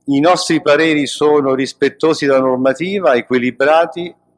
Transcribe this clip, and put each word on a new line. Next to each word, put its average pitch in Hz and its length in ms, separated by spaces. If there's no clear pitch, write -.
i 139 120
nostri 165 420
pareri 151 460
sono 147 480
rispettosi 139 720
della 135 140
normativa, 135 720
equilibrati, 139 1000